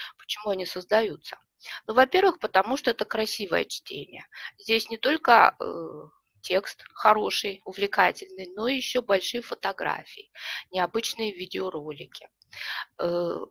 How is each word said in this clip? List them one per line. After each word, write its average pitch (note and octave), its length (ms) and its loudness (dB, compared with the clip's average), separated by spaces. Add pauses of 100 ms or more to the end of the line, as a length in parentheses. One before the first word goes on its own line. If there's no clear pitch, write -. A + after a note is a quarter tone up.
(200)
почему G#3 320 -6
они F#3+ 140 -2
создаются? G3 720 -2 (500)
Ну, A3 80 -2
во-первых, F4 440 6
потому G#3 380 2
что A#3+ 140 0
это - 140 -2
красивое G#3 600 -2
чтение. - 600 -12 (340)
Здесь A3+ 300 0
не A3+ 80 -6
только, B3+ 640 6
э, - 40 -4 (760)
текст - 420 -2 (100)
хороший, G#3 720 2
увлекательный, F#3+ 920 0
но A3 140 -2
еще B3+ 320 0
большие A#3 400 0
фотографии, - 920 -6 (400)
необычные G#3 640 -2
видеоролики. F3 960 -10 (720)
Э, F3 380 0 (140)